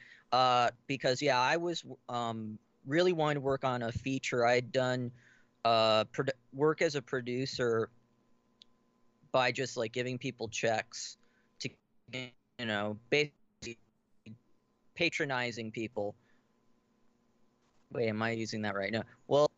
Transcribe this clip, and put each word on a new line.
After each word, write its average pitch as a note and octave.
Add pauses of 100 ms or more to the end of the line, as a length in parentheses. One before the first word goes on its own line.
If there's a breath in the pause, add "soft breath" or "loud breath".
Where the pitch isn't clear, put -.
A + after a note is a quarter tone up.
(340 loud breath)
Uh, B2 (160)
because, C3
yeah, C3+
I C3+
was, E3+ (240)
um, A2+ (260)
really F3
wanting D3+
to C#3+
work C3+
on B2
a A#2
feature. C3
I B2
had B2
done, B2+ (560 soft breath)
uh, A2
produ-, C3+ (200)
work D3+
as D#3+
a C#3
producer B2 (1400)
by B2+
just, B2
like, A2+
giving B2
people A#2+
checks - (420 soft breath)
to, C3 (420)
you B2+ (280)
know, G#2+ (100)
basically - (1200)
patronizing B2
people. G#2 (1800 soft breath)
Wait, A#2+
am G#2+
I A2+
using A2+
that G#2
right? G2
No. G#2+ (240 loud breath)
Well, D3